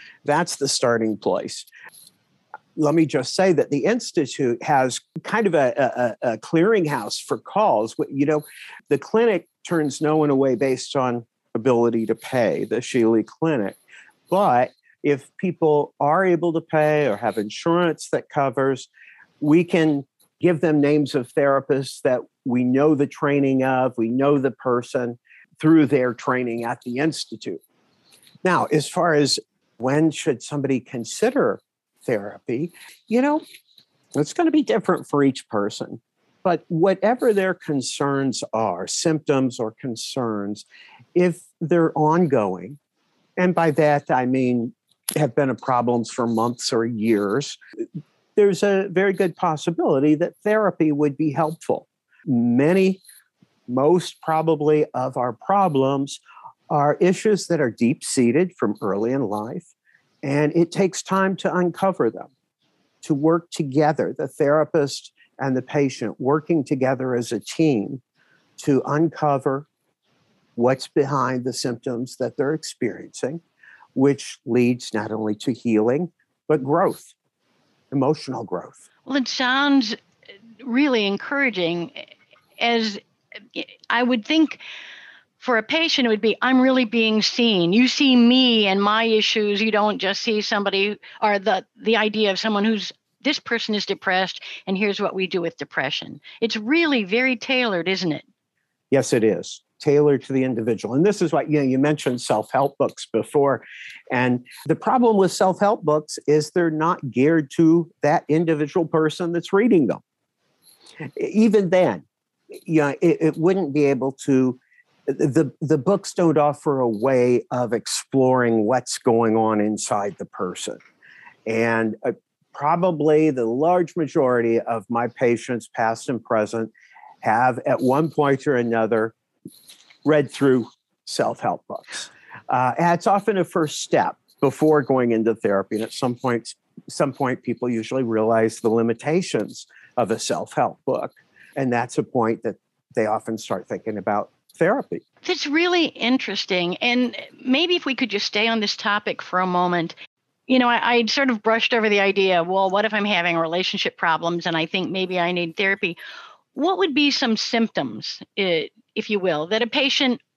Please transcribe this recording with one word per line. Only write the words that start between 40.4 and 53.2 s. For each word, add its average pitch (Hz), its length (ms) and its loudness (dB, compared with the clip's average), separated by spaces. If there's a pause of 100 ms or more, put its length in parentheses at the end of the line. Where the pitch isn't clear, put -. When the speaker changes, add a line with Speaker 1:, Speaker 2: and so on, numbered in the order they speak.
Speaker 1:
if 180 280 0 (180)
they're 165 340 2
ongoing, 139 840 0 (580)
and 180 180 2
by 165 180 2
that 147 380 2
I 127 140 0
mean 123 480 0 (440)
have 147 180 0
been 139 160 0
a 120 40 -4
problem 120 520 -2
for 120 200 -4
months 117 460 -2
or 113 140 0
years, 110 720 -2 (800)
there's 202 260 2
a 196 280 2
very 190 220 2
good 185 240 -2
possibility 160 760 0
that 156 220 -2
therapy 208 560 0
would 143 260 0
be 160 120 0
helpful. 156 580 -4 (360)
Many, 147 760 2 (640)